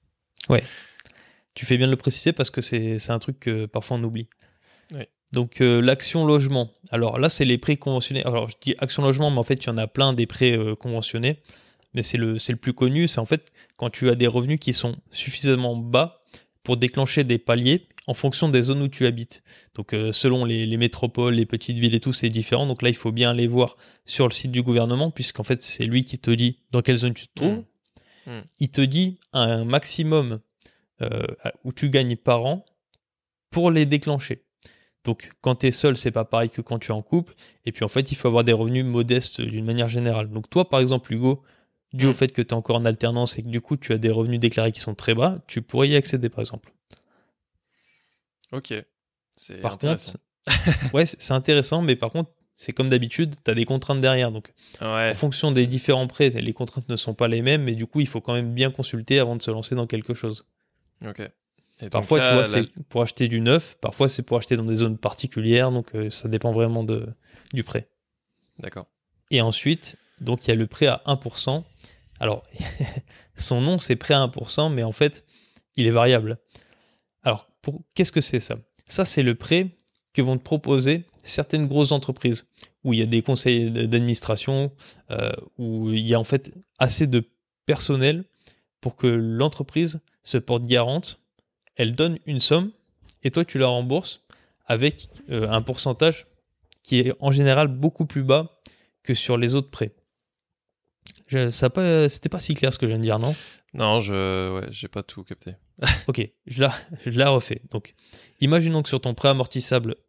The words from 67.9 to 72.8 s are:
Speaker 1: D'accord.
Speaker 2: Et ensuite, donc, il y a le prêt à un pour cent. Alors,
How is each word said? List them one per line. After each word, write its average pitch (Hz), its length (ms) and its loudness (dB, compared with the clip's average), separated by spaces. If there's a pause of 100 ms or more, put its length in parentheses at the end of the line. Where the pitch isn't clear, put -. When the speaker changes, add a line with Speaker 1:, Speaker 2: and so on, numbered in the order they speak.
Speaker 1:
D'accord. 95 260 -14 (460)
Speaker 2:
Et 127 100 4
ensuite, 127 540 -2 (240)
donc, 120 260 -4
il - 40 2
y - 20 4
a 113 40 4
le 110 120 0
prêt - 200 0
à 123 180 0
un 143 100 0
pour 131 240 -8
cent. 151 260 -4 (540)
Alors, 107 240 -4 (480)